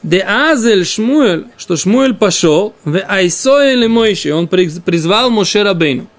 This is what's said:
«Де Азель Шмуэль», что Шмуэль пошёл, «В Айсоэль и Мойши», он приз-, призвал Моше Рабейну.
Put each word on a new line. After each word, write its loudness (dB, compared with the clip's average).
«Де 0
Азель 2
Шмуэль», 0
что -6
Шмуэль 0
пошёл, 0
«В -2
Айсоэль 0
и 0
Мойши», 0
он -2
приз-, -2
призвал 0
Моше 0
Рабейну. 0